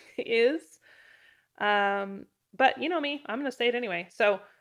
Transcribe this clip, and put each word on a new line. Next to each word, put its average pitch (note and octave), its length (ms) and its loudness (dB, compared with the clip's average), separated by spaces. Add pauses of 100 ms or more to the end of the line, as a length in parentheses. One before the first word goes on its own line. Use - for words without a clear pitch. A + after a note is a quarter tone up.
<laughs> - 140 -14
is. A#3+ 600 0 (800)
Um, G3+ 680 0 (300)
but C4 240 2
you C#4+ 80 -2
know E4+ 120 -2
me, C#4+ 260 -6
I'm A3 120 -6
gonna C#4 140 -4
say A#3+ 160 0
it A#3+ 60 2
anyway. F#3 360 -6
So G3+ 300 2 (200)